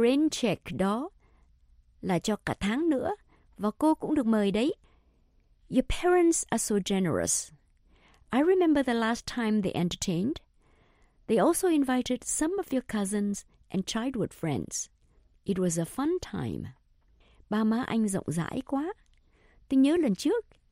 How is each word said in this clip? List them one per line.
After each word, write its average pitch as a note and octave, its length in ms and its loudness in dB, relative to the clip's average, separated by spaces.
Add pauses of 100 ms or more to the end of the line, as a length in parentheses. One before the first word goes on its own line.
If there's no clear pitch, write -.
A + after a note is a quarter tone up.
rain C#4+ 280 4
check - 320 -2 (100)
đó G#3 380 -2 (920)
là F3 180 0
cho G#3 180 -2
cả - 240 -4
tháng B3+ 300 0
nữa, D4+ 260 -2 (400)
và G3+ 140 -2
cô D#4 240 2
cũng - 200 -2
được C4 120 2
mời G#3+ 240 2
đấy." A3+ 240 0 (960)
Your B3+ 180 2
parents F4 580 2
are - 120 -2
so - 180 -2 (140)
generous. D#3 600 0 (800)
I B3+ 100 2
remember E4 440 4
the A#3+ 80 0
last A3+ 320 -2 (100)
time G#3+ 260 0
they F#3 100 -2
entertained. F3+ 640 -2 (920)
They A3 120 2
also E4 300 4
invited C4 540 0
some D#4+ 320 -2
of G4 180 -4
your B3+ 200 -2
cousins G3+ 520 -4 (240)
and G3 180 -4
childhood A#3 440 -4 (100)
friends. C3+ 480 -4 (560)
It F#3+ 140 -2
was F3 240 0
a - 20 -2 (120)
fun D#4+ 220 -2 (140)
time. A#2 380 -6 (800)
Ba G#3+ 140 0
má A3 180 2
anh A3+ 260 0
rộng F#3+ 180 -4
rãi - 400 -4
quá. D4+ 260 -4 (760)
Tôi C4+ 100 2
nhớ C#4 180 6
lần C#4 180 2
trước, G#4 320 -2 (260)